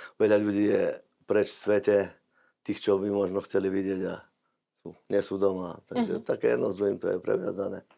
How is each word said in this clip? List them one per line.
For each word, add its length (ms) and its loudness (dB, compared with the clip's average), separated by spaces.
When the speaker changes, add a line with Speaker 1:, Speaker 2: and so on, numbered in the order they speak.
Speaker 1:
veľa 220 6
ľudí 300 2
je 160 2
preč 240 2
v 100 -6
svete, 380 4
tých, 200 -6
čo 160 2
by 120 -2
možno 320 0
chceli 280 -2
vidieť 360 -2
a 180 -8
sú, 180 -16
nie 160 0
sú 160 -4
doma. 480 -2
Takže 280 -4
Speaker 2:
Mhm. 120 -4
Speaker 1:
také 260 -2
jedno 180 0
s 80 -4
druhým 200 0
to 120 -6
je 100 0
previazané. 640 -4